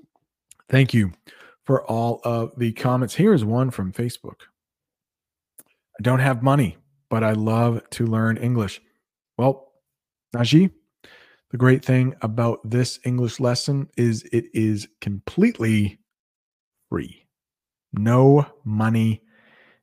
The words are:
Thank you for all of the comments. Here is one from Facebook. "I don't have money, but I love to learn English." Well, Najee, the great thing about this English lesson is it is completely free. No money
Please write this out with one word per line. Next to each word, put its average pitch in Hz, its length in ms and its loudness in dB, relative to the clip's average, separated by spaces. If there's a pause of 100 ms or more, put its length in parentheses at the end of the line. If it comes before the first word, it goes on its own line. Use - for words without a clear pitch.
(680)
Thank 131 240 2
you 101 200 0 (500)
for 135 220 -2
all 117 400 -4
of 117 340 -4
the 117 140 -2
comments. 123 420 -2
Here 208 180 2
is 127 120 2
one 123 260 0
from 95 220 -6
Facebook. - 480 -10 (1200)
"I - 420 -20
don't 123 160 2
have 127 240 0
money, 135 340 2 (320)
but 113 140 -2
I 110 80 2
love 113 600 0
to - 140 -4
learn 113 340 0
English." 117 440 -4 (560)
Well, 131 360 -2 (600)
Najee, 131 380 4 (800)
the 127 40 -6
great 127 280 4
thing 127 360 0
about 117 480 -4
this 123 360 -2
English 123 340 -4
lesson 135 580 -2
is 117 360 0
it 117 200 -2
is 107 360 -2 (120)
completely 110 1000 -2 (880)
free. - 360 -10 (680)
No 127 520 4 (200)
money 110 580 0 (600)